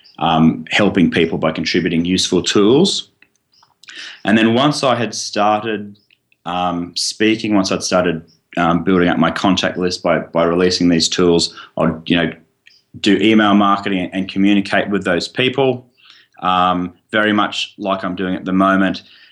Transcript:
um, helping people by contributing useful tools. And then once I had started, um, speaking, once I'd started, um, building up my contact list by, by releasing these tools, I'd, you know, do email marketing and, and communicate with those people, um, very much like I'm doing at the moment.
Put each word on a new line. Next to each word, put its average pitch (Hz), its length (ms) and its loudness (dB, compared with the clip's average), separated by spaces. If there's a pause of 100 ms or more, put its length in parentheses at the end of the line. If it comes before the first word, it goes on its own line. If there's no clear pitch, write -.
(200)
um, 80 520 2
helping 95 400 2
people 85 260 0
by 80 140 -2
contributing 82 540 -2
useful 92 360 0
tools. 117 680 2 (1120)
And 107 140 2
then 113 160 4
once 147 300 0
I 123 120 2
had 113 180 -4
started, 104 840 -2 (460)
um, 87 500 -4
speaking, 110 580 -2
once 98 180 2
I'd 90 120 -4
started, 87 420 0 (300)
um, 85 280 0
building 90 260 2
up - 100 0
my 82 100 2
contact 92 480 -2
list 90 240 -4
by, 82 180 0
by 82 260 -2
releasing 87 440 2
these 82 180 2
tools, 87 480 0 (220)
I'd, 80 320 -2
you 90 60 0
know, 82 180 -2 (680)
do - 180 2
email 107 360 4
marketing 101 460 2
and, 90 140 -6
and 95 180 -6
communicate 98 580 0
with 98 140 -2
those 90 240 -2
people, 127 600 -2 (520)
um, 90 540 0 (180)
very 107 220 0
much - 440 -4
like 98 260 -4
I'm 92 120 -4
doing 92 200 -4
at - 100 -8
the 92 80 -4
moment. 95 500 2 (280)